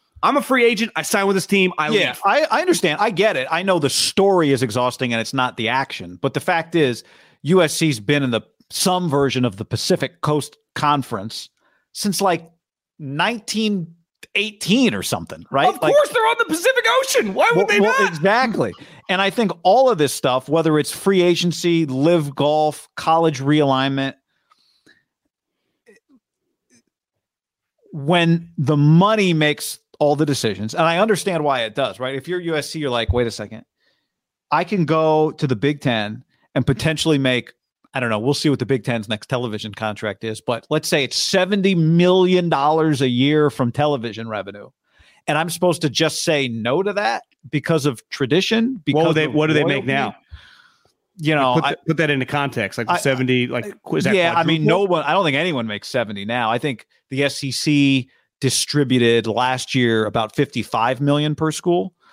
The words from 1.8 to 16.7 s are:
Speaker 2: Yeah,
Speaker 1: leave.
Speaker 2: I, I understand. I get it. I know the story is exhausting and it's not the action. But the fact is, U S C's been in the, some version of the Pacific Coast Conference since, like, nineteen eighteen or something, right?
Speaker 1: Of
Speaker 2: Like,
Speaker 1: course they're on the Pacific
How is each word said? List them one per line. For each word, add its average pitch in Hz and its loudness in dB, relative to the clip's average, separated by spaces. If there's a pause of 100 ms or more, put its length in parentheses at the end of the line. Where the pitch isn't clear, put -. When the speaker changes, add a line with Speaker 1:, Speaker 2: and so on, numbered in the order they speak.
Speaker 2:
Yeah, 170 2
Speaker 1:
leave. 123 -10
Speaker 2:
I, 269 2
I 254 2
understand. 202 0
I 220 0
get 190 0
it. 131 -4
I 165 -2
know 190 2
the 143 0
story 185 2
is 123 2
exhausting 123 -2
and 113 -2
it's 113 -6
not 127 -2
the 110 -4
action. 113 -6
But 139 -2
the 147 -4
fact 165 -2
is, 135 0 (400)
U 175 4
S 151 0
C's 151 0
been 143 0
in 131 0
the, 110 0 (280)
some 180 -2
version 135 0
of 101 -2
the 107 -8
Pacific - -2
Coast 151 -2 (180)
Conference 127 -2 (440)
since, - -4
like, 175 0 (500)
nineteen 196 -4 (400)
eighteen 214 0
or 95 -4
something, 82 -8
right? 139 2
Speaker 1:
Of - -2
Speaker 2:
Like, 156 2
Speaker 1:
course 571 4
they're 453 0
on 466 0
the 466 0
Pacific 440 0